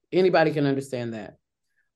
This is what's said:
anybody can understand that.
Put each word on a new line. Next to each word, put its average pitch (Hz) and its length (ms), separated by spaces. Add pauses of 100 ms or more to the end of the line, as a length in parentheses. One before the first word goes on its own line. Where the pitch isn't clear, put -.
(120)
anybody 165 400
can 147 140
understand 131 480
that. 104 240 (580)